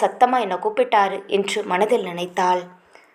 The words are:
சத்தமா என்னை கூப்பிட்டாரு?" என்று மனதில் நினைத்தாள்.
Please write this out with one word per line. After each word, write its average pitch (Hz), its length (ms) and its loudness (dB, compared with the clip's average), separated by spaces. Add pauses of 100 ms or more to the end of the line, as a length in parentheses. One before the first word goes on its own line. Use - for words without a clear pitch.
சத்தமா 247 400 2
என்னை 190 160 -4
கூப்பிட்டாரு?" 208 680 0
என்று 202 360 -2
மனதில் 208 420 0
நினைத்தாள். 180 580 -2 (520)